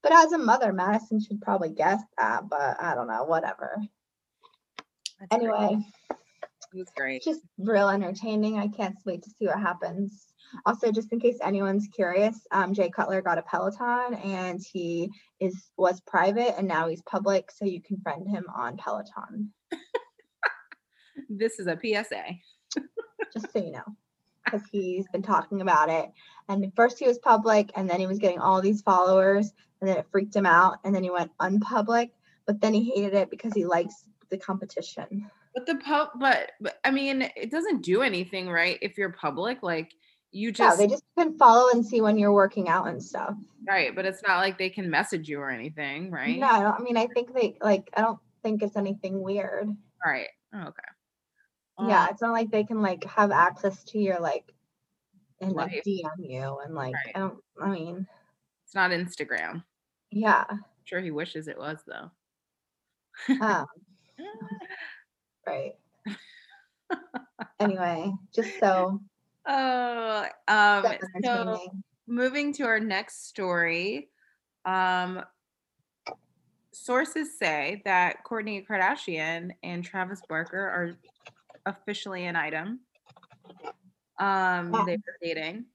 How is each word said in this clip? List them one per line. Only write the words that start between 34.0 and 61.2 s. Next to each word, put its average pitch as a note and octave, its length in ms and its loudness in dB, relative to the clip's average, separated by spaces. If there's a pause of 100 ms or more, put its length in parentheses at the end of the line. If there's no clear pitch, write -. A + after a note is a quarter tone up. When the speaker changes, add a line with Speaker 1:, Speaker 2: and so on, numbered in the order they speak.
Speaker 1:
the - 80 -4
competition. G3+ 920 -8 (240)
Speaker 2:
But B3+ 140 -6
the D#4+ 80 0
pub-, D4 340 -2 (100)
but, B3+ 320 2 (100)
but, - 220 -6
I C4 80 2
mean, C4+ 300 0 (140)
it A#3 160 -8
doesn't D#4+ 320 -2
do F3+ 180 2
anything, F#3 480 -2
right, E3+ 320 2
if G3 160 -6
you're G3 160 -2
public? F3+ 480 -4
Like, E3 320 -4 (380)
you G#3 260 -6
Speaker 1:
Yeah, - 80 6
Speaker 2:
just F3 100 8
Speaker 1:
they G#3 120 6
just C#4 160 -2 (140)
can D#4+ 200 2
follow B3 340 10
and A#3+ 140 4
see A3+ 160 2
when G#3+ 160 4
you're G3+ 160 6
working G3 360 4
out F3 180 2
and - 160 -6
stuff. - 320 -8 (320)
Speaker 2:
Right, F3 280 2
but F#3 100 -2
it's F#3+ 180 -4
not F#3+ 160 4
like F#3+ 180 0
they F#3 120 -2
can F#3 200 -6
message D#3 400 0
you C#3+ 100 -6
or C#3 100 -6
anything, D3 640 -8
right? E3+ 280 -4
Speaker 1:
No, C4+ 80 2
I G#3+ 340 4
mean, A#3+ 160 -2
I A3+ 100 2
think A#3+ 260 -4
they, A3 280 0
like, G3+ 340 2
I G#3 60 2
don't A3+ 180 0 (240)
think G#3+ 200 -2
it's G3+ 120 -4
anything G3 460 -4
weird. G3 480 -4 (340)
Speaker 2:
Right. C3+ 260 -2 (240)
Oh, F3+ 160 -10
okay. - 120 -18 (1000)
Speaker 1:
Yeah, G3+ 240 4
Speaker 2:
Um, - 80 2
Speaker 1:
it's G3+ 100 -6
not A#3 100 0
like A3+ 200 0
they G#3+ 120 2
can, G#3+ 180 -2
like, F#3 240 0
have G3+ 260 4
access F3+ 540 2
to G#3+ 140 -6
your, F#3+ 200 0
like, - 340 -4 (880)
and, F#3+ 140 -2
like, - 180 -2
Speaker 2:
Life. - 100 -6
Speaker 1:
D F#3+ 220 -2
M E3 180 -8
you C3+ 360 -8
and, D3+ 160 -12
like, C3 200 -6
Speaker 2:
Right. C3 200 -8
Speaker 1:
I - 40 -4
don't, F#3+ 240 -6 (180)
I G3 80 -2
mean F3 380 -6 (580)
Speaker 2:
It's - 100 -14
not F#3 160 2
Instagram. E3+ 720 -6 (480)
Speaker 1:
Yeah. G#3+ 380 2
Speaker 2:
I'm G3+ 140 -8 (220)
sure F3+ 160 -6
he F3 100 -8
wishes D#3 360 -8